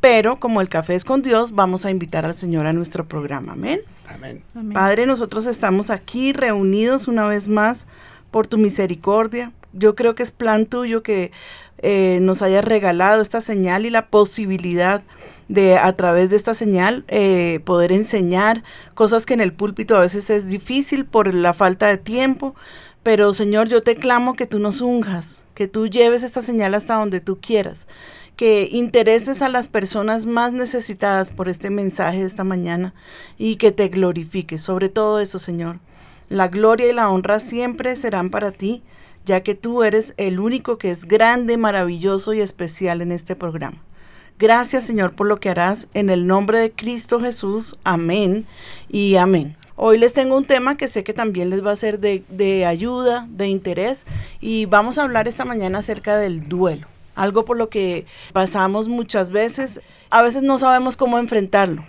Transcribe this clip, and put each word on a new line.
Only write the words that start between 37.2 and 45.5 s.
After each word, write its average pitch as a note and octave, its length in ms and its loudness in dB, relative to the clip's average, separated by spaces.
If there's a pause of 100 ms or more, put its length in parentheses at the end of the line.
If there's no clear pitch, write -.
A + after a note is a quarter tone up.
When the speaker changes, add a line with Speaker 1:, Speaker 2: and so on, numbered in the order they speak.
Speaker 1:
siempre A#3+ 540 -6
serán G3 360 -4
para G3+ 220 -4
ti, G#3 300 -6 (440)
ya F#3 160 2
que G3+ 120 -2
tú A#3 300 -2
eres G#3+ 320 0
el F#3+ 240 -2
único A#3 380 -4
que F#3+ 120 -4
es E3+ 140 -8
grande, A3+ 540 4
maravilloso G3 760 0
y A3 80 0
especial F3 640 -4
en F3 100 -4
este F3 240 -8
programa. D#3+ 480 -10 (540)
Gracias, A#3+ 460 2
Señor, G3+ 300 -2
por G3+ 140 -2
lo G#3 100 0
que G3+ 120 -4